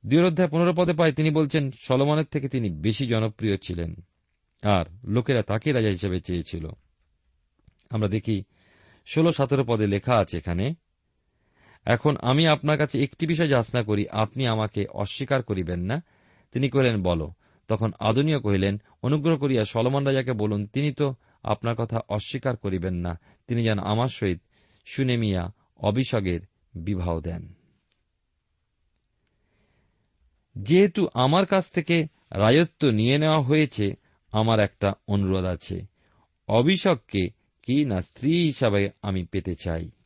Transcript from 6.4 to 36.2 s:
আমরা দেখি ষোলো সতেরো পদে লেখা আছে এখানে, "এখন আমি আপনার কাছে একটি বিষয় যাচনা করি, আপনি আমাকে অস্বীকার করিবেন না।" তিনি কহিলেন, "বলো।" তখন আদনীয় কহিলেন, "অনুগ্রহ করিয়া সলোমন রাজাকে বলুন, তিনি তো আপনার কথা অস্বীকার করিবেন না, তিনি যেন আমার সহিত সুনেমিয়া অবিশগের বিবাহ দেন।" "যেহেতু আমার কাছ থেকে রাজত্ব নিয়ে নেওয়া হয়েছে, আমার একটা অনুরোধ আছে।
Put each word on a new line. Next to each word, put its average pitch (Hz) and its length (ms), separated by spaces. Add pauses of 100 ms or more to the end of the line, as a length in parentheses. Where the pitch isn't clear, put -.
আমরা 107 180
দেখি 101 360 (600)
ষোলো 165 260
সতেরো 135 320
পদে 113 220
লেখা 101 320
আছে 87 200
এখানে, 92 360 (1120)
"এখন 135 360
আমি 139 260
আপনার 151 320
কাছে 139 240
একটি 160 240
বিষয় 160 220
যাচনা 123 340
করি, 104 260
আপনি 110 380
আমাকে 107 400
অস্বীকার 127 560
করিবেন 87 380
না।" 117 220 (500)
তিনি 131 160
কহিলেন, 120 340
"বলো।" 85 300 (360)
তখন 110 300
আদনীয় 139 420
কহিলেন, 101 400 (220)
"অনুগ্রহ 143 340
করিয়া 131 280
সলোমন 131 420
রাজাকে 131 260
বলুন, 104 340
তিনি 139 260
তো 139 220 (280)
আপনার 117 320
কথা 113 340
অস্বীকার 120 480
করিবেন 92 380
না, 85 260 (260)
তিনি 117 160
যেন 110 160
আমার 110 300
সহিত 92 320 (440)
সুনেমিয়া 110 680 (240)
অবিশগের 101 640 (340)
বিবাহ 87 460
দেন।" 85 340 (3000)
"যেহেতু 170 580
আমার 151 320
কাছ 190 240
থেকে 165 360 (260)
রাজত্ব 131 580
নিয়ে 113 280
নেওয়া 156 220
হয়েছে, 135 560 (360)
আমার 110 280
একটা 101 320 (160)
অনুরোধ 95 360
আছে। 92 420 (600)